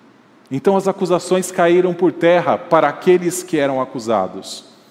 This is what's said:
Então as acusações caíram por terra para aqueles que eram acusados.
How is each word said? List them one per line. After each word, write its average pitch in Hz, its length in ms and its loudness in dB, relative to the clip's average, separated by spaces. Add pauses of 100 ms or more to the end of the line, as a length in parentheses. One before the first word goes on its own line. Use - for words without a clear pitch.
(500)
Então 160 260 0
as 185 100 -2
acusações 185 640 -2
caíram 175 440 2
por 175 180 0
terra 170 460 2
para 156 300 2
aqueles 180 540 0
que - 140 -6
eram 139 240 0
acusados. 107 840 -4 (260)